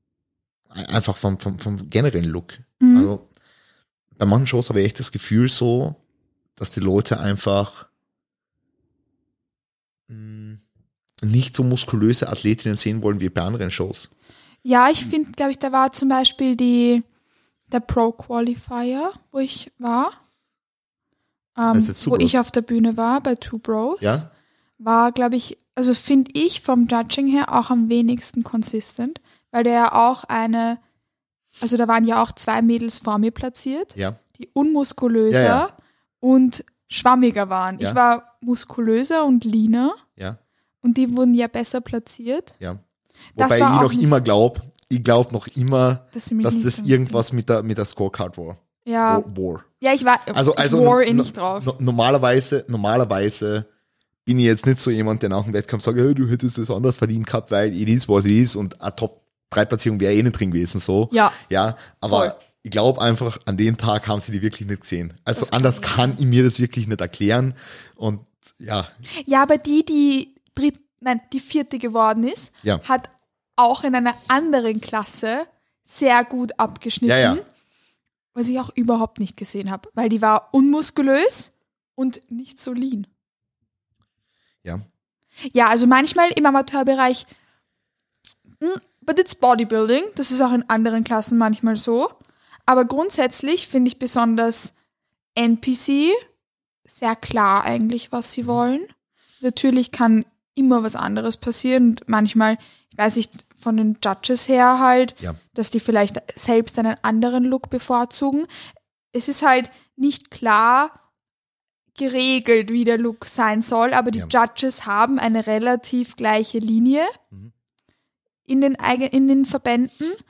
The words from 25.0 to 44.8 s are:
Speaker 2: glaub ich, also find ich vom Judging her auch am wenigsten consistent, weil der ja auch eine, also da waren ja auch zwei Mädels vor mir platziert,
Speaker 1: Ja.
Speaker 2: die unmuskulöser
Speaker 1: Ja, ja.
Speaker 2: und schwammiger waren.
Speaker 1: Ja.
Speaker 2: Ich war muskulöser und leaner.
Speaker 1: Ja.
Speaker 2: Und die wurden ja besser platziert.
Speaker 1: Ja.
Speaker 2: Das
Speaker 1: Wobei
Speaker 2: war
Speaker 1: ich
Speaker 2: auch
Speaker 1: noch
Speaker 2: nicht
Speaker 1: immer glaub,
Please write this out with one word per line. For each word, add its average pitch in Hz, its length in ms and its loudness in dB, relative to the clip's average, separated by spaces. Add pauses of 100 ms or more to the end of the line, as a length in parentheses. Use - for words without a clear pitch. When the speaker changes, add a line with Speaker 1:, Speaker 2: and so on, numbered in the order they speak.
Speaker 2:
glaub 240 200 -2
ich, 247 240 -6 (180)
also 247 200 2
find 269 420 2
ich 320 260 0
vom 240 260 2
Judging 233 400 -2
her 277 260 0
auch 233 160 0
am 233 180 2
wenigsten 233 560 0
consistent, 233 760 -6 (320)
weil 240 120 0
der 240 80 2
ja 233 200 2 (180)
auch 262 140 -6
eine, 226 540 -2 (840)
also 240 160 0
da 233 120 2
waren 226 160 4
ja 226 180 2
auch 233 100 -2
zwei 220 280 -2
Mädels 233 380 0
vor 214 200 -2
mir 220 120 0
platziert, 269 640 -8
Speaker 1:
Ja. 98 220 -6 (200)
Speaker 2:
die - 140 -20
unmuskulöser 254 920 2
Speaker 1:
Ja, 240 140 4 (100)
ja. - 80 -18 (440)
Speaker 2:
und 262 440 4 (240)
schwammiger 240 600 2
waren. 185 300 -4
Speaker 1:
Ja. 202 120 -4
Speaker 2:
Ich 214 40 -4
war 240 460 2
muskulöser 240 840 -2
und 254 200 2
leaner. 226 500 2 (220)
Speaker 1:
Ja. 98 220 -10 (440)
Speaker 2:
Und 240 160 2
die 240 180 0
wurden 247 180 4
ja 240 120 2
besser 233 340 -6
platziert. 247 760 -8
Speaker 1:
Ja. 92 200 -10 (560)
Speaker 2:
Das 262 160 2
Speaker 1:
Wobei 120 100 6
Speaker 2:
war 277 120 4
Speaker 1:
ich - 60 6
Speaker 2:
auch - 60 6
Speaker 1:
noch 240 80 2
Speaker 2:
nicht 240 100 2
Speaker 1:
immer 147 180 6
glaub, 117 420 2 (280)